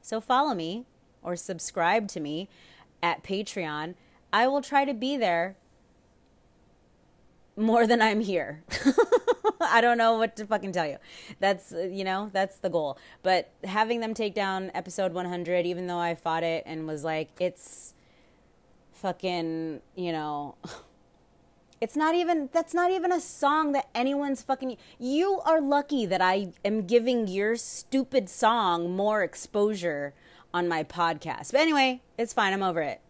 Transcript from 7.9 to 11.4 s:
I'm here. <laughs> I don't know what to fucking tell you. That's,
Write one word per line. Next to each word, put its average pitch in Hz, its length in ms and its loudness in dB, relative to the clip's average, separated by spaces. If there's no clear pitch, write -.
I'm 220 200 4
here. 160 460 -4
<laughs> - 920 2
I 214 200 6
don't 240 160 4
know 226 200 4
what 226 200 0
to 214 80 -8
fucking 196 280 -2
tell 165 140 0
you. 139 100 -8
That's, 190 340 0